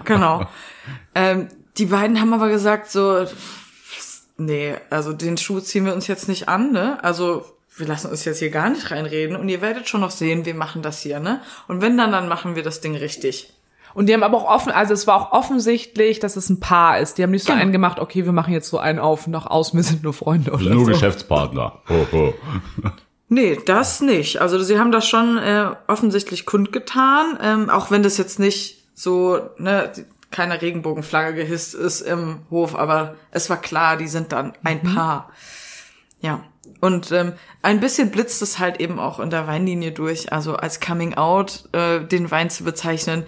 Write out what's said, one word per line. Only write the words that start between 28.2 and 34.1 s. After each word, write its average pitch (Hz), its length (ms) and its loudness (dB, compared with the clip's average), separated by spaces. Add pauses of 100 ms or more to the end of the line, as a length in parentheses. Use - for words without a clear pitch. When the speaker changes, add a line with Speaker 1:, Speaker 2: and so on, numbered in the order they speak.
Speaker 1:
nicht - 460 -2 (100)
so, 180 460 2 (180)
ne, 190 380 0
die, - 80 -14 (260)
keine 175 300 -4
Regenbogenflagge 160 760 -2
gehisst 160 400 -6
ist - 280 -4
im 160 380 -6 (100)
Hof, 165 260 -2
aber 156 380 0 (160)
es - 200 -4
war 170 100 0
klar, 160 360 0
die 160 120 -6
sind 160 240 -6